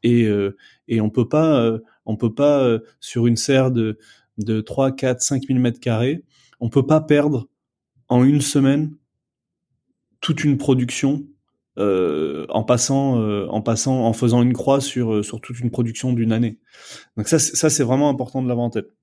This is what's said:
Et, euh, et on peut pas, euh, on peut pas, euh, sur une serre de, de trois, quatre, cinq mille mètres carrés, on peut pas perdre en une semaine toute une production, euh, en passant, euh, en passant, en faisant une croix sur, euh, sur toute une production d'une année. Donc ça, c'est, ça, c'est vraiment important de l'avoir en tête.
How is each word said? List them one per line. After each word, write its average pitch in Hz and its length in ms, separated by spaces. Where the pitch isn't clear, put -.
Et, 120 200
euh, 101 320
et 113 140
on 107 80
peut 117 180
pas, 151 340
euh, 113 180
on 110 100
peut 107 180
pas, 143 300
euh, 117 160
sur 120 280
une 117 80
serre 131 360
de, 110 260
de 110 240
trois, 135 300
quatre, 127 300
cinq 135 280
mille 131 100
mètres 120 200
carrés, 123 440
on 117 100
peut 131 160
pas 156 160
perdre 147 460
en 123 160
une 143 180
semaine 143 520
toute - 220
une 143 140
production, 135 680
euh, 80 720
en 113 140
passant, 123 560
euh, 104 300
en 107 120
passant, 123 440
en 113 80
faisant 120 300
une 123 100
croix 135 260
sur, 123 340
euh, 104 100
sur 110 180
toute 123 180
une 120 120
production 123 420
d'une 113 180
année. 110 280
Donc 107 100
ça, 165 100
c'est, - 180
ça, 156 140
c'est 143 140
vraiment 120 260
important 131 320
de 127 60
l'avoir 120 200
en - 20
tête. 107 340